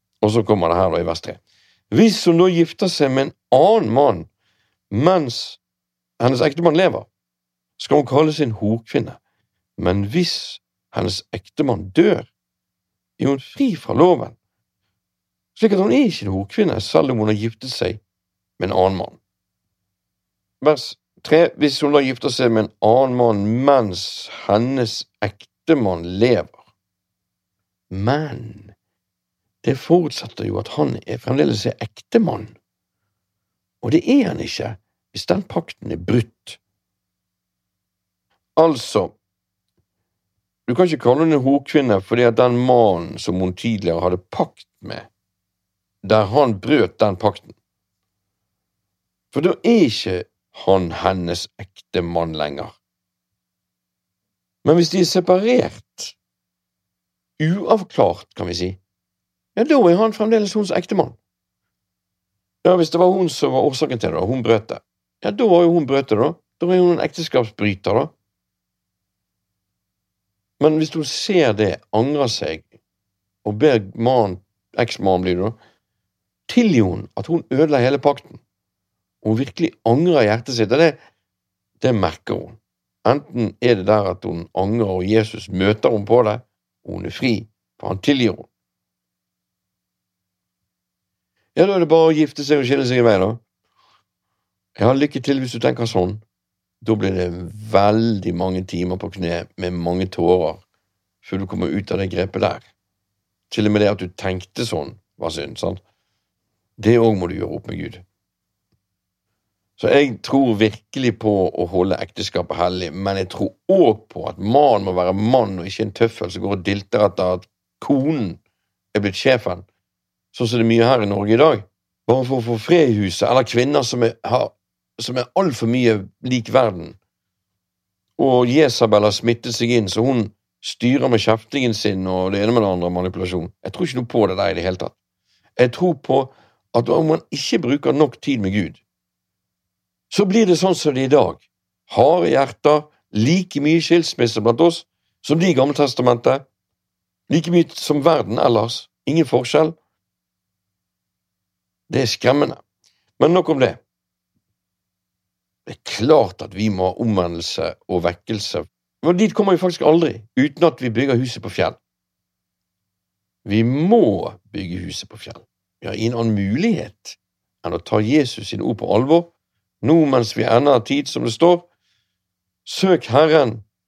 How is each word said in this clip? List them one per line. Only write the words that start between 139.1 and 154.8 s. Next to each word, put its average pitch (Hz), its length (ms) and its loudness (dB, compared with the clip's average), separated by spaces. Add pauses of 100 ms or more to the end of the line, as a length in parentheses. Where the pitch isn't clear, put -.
så 202 160 0
blir 214 200 4
det 175 120 4
sånn 185 160 2
som 147 200 -2
det 131 100 -2
er 131 40 -2
i 131 60 4
dag. 98 220 4 (580)
Harde 165 360 4
hjerter, 139 500 2 (340)
like 147 480 0
mye 160 200 2
skilsmisse 156 600 0
blant 117 200 2
oss 165 220 2 (420)
som 156 120 2
de 180 120 2
i 160 40 0
Gamle 135 240 0
Testamentet, 127 720 0 (800)
like 160 240 0
mye 170 240 2
som 147 260 -2
verden 123 380 2
ellers. 117 460 0 (180)
Ingen 151 200 2
forskjell. 151 460 0 (2250)
Det 135 120 0
er 120 80 -2
skremmende. - 480 0 (640)
Men 160 120 4
nok 175 200 2
om 135 80 0
det. 98 140 0 (1900)